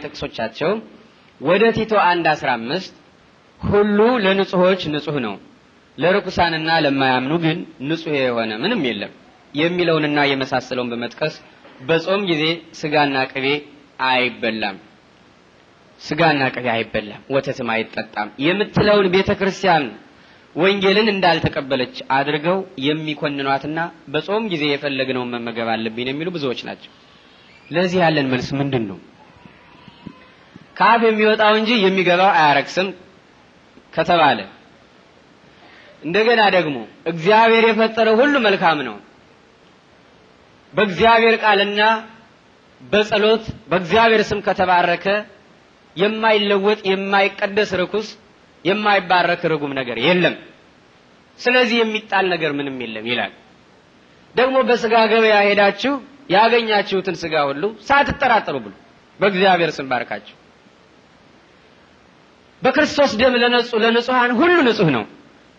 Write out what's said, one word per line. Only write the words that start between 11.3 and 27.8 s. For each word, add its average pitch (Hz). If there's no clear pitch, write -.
በጾም 165
ጊዜ 165
ስጋና 147
ቅቤ 135
አይበላም፣ 110
ስጋና 151
ቅቤ 123
አይበላም፣ 110
ወተትም 131
አይጠጣም 110
የምትለውን 202
ቤተ 190
ክርስቲያን 185
ወንጌልን 196
እንዳልተቀበለች 156
አድርገው 147
የሚኮንኗትና 147
በጾም 170
ጊዜ 160
የፈለግነውን 131
መመገብ 117
አለብኝ 113
የሚሉ 147
ብዙዎች 139
ናቸው። -
ለዚህ 175